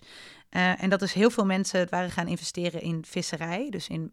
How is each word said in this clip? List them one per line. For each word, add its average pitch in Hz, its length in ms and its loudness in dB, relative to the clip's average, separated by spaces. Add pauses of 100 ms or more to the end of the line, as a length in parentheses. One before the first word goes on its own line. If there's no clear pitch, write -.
(500)
Eh, 180 340 2
en 190 60 2
dat 190 100 4
dus 190 140 -2
heel 214 160 6
veel 233 160 2
mensen 190 340 2
het 175 100 2
waren 180 220 -2
gaan 170 160 -2
investeren 170 540 -2
in 165 240 -2
visserij, 175 640 -4
dus 190 180 -6
in 165 260 -6